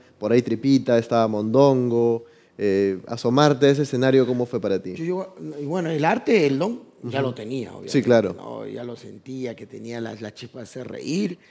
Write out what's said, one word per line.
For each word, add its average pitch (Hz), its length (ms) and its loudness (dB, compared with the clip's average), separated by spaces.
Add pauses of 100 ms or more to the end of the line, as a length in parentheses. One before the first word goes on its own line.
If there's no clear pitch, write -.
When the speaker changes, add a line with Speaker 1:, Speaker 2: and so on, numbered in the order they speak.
(200)
Speaker 1:
por 107 140 0
ahí 123 80 6
Tripita, 120 560 2
estaba 117 320 2
Mondongo? 117 960 2 (320)
Eh, 98 500 0
asomarte 135 600 2
a - 20 8
ese 139 140 2
escenario, 131 440 2
¿cómo 123 180 -2
fue 120 160 -6
para 98 200 0
ti? 92 140 -12
Speaker 2:
Yo, 165 100 -8
yo, 185 300 -6 (260)
y 147 40 -8
bueno, 165 240 -4
el 151 140 -2
arte, 214 440 2
el 135 120 0
don, 214 220 -4 (220)
ya 123 160 -4
Speaker 1:
Ujú. 135 100 0
Speaker 2:
lo 117 60 -8
tenía, 113 340 -8
Speaker 1:
Sí, - 60 -16
Speaker 2:
obviamente, 98 280 0
Speaker 1:
claro. 110 300 4
Speaker 2:
¿no? 107 340 -12
Ya 110 160 -10
lo 120 140 -12
sentía, 120 580 -12
que 120 100 -18
tenía 117 360 -12
las, 110 200 -10
la 104 120 -12
chispa 123 260 -18
de 117 40 -12
hacer 123 260 -14
reír. 175 480 -6 (140)